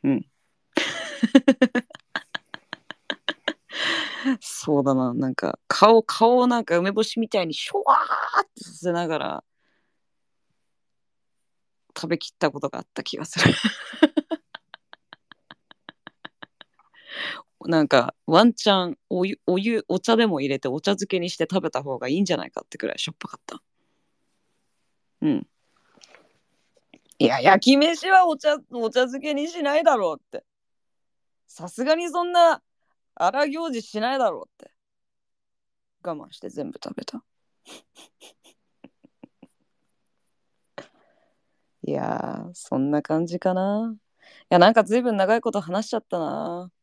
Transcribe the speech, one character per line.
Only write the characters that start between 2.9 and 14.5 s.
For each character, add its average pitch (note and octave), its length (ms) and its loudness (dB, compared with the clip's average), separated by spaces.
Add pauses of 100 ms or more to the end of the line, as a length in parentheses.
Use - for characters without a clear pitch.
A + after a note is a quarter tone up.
そ - 380 -2
う C3+ 40 0
だ C3+ 120 2
な。 B2+ 180 0
な C3 160 -2
ん B2+ 60 -6
か、 - 320 -6
顔、 A3 340 8
顔 A#3 360 2
を B3 100 4
な A#3+ 140 0
ん - 40 -8
か E3+ 140 2
梅 F#3 100 0
干 G#3 140 0
し - 160 -4
み A3+ 100 -4
た G3 140 0
い E3 40 -4
に D#3+ 60 -8
シ - 160 -8
ュ - 60 -10 (100)
ワ - 100 4 (440)
ー - 40 -2
っ - 120 -8
て B3 80 -18
さ F3 100 -20
せ F3 180 -6
な E3+ 160 -2
が D#3+ 120 -4
ら、 D2 240 -8 (2500)
食 - 120 -10
べ E3 100 -2
き - 160 -12
っ - 40 -20
た D#3 140 0
こ D3 80 -12
と C#3 100 -6
が - 100 -12
あ - 20 -12
っ - 100 -16
た - 120 -12
気 - 140 -10
が - 80 -10
す - 220 2
る。 - 60 6
<laughs> - 4000 -8 (220)